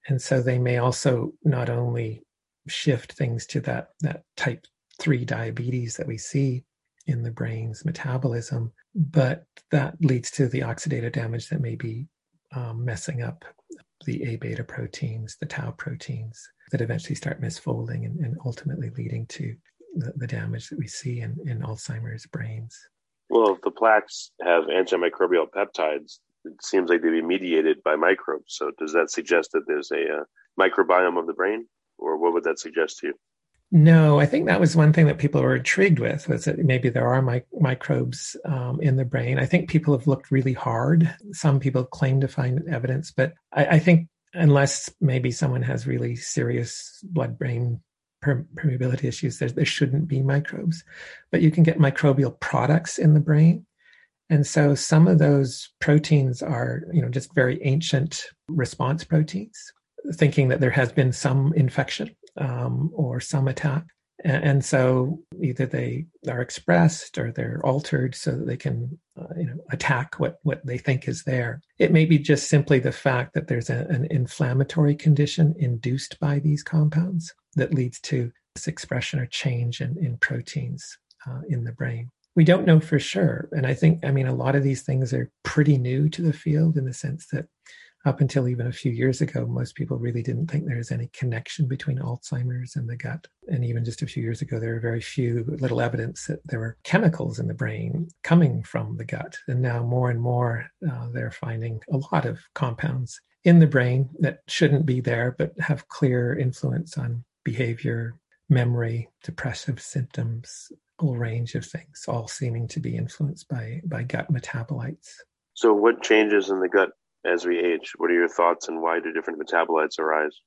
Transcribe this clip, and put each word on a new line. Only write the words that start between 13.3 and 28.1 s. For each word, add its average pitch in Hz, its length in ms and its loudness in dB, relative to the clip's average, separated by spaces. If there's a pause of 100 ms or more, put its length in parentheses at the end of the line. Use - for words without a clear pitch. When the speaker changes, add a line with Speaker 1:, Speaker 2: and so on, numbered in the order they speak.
Speaker 1:
the - 160 -4
A 117 140 -6
beta 117 280 -8
proteins, 113 760 -10
the 151 80 -8
tau 160 240 -8
proteins - 760 -12 (240)
that - 100 -2
eventually - 340 -6
start - 260 -8
misfolding - 640 -6
and, 120 140 -8
and 123 260 -6
ultimately 123 500 -8
leading 113 300 -8
to 113 300 -10 (400)
the, 127 200 -6
the 123 120 -8
damage 113 420 -8
that 302 80 -10
we 113 80 -6
see 120 360 -10
in, 113 160 -8 (100)
in 117 140 -6
Alzheimer's 113 680 -10
brains. 113 500 -10 (540)
Speaker 2:
Well, 107 240 6
if - 60 -20
the 95 100 -2
plaques - 580 2 (140)
have 85 220 4
antimicrobial 87 840 2
peptides, 78 680 -4 (240)
it 80 100 -16 (100)
seems 90 260 0
like 85 140 4
they'd 82 80 2
be 82 100 0
mediated 82 640 0
by 76 120 2
microbes. 80 600 -2